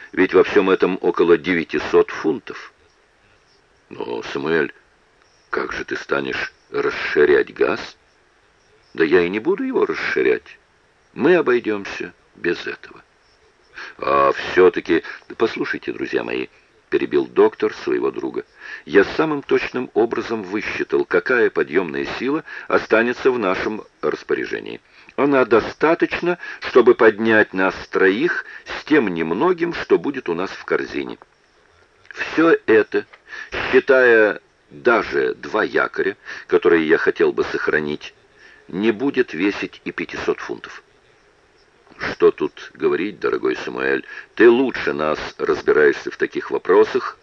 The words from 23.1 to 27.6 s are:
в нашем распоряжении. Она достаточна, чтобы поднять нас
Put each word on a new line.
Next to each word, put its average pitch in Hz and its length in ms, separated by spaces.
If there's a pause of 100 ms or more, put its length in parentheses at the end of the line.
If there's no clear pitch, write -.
в 123 80
нашем 101 460 (160)
распоряжении. 58 800 (340)
Она 131 300
достаточна, 156 920 (220)
чтобы 120 340
поднять 110 600
нас 95 200 (180)